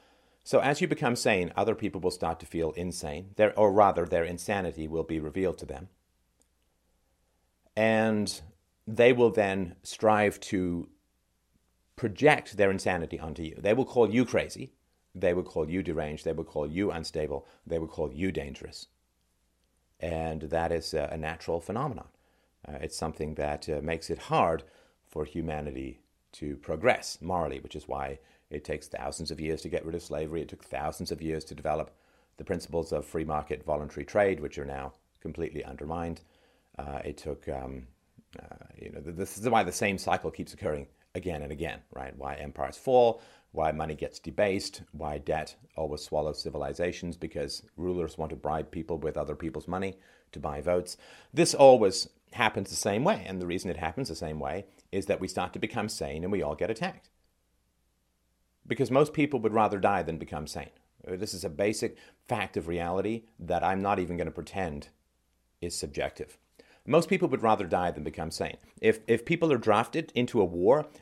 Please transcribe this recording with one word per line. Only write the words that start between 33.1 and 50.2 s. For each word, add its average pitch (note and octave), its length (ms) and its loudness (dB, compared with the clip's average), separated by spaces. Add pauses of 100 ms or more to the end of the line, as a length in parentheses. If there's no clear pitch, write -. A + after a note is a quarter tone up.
market D2+ 420 -4
voluntary D2 400 -4
trade, G2 340 2
which D2 200 -8
are C#2+ 60 -6
now C2+ 280 -8 (280)
completely D#2 420 -6
undermined. D#2+ 580 -8 (560)
Uh, C#2 280 -8
it D2 120 -8
took, - 320 -10
um, C2 380 -8 (520)
uh, - 260 -20 (140)
you G2+ 120 -14
know, - 80 -12
th-, D#2+ 160 -10
this F#2 220 -6
is G#2+ 100 -2
why A2+ 160 6
the F2+ 80 -4
same G2 280 0
cycle F2 320 -2
keeps - 220 -10
occurring D2 340 -4 (260)
again E2+ 300 -6
and C#2+ 80 -8
again, D2 280 -6 (120)
right? C2 260 -12
Why C#2 160 -6
empires C#2 440 -6
fall, B2 440 6 (300)
why D#2 200 2
money D#2 220 -2
gets C#2+ 240 -8
debased, G2 640 -2 (100)
why D2+ 280 -6
debt D#2 360 -4 (200)
always D2+ 260 -4
swallows D2+ 400 -2
civilizations, D#2+ 760 -4
because D2 480 -8 (140)
rulers F2 400 -2
want D#2+ 140 -4
to D#2 40 -8
bribe D2+ 360 -4
people E2 260 -4
with D2+ 200 -4
other D2+ 180 -4
people's D2+ 320 -8
money F#2 300 -4 (340)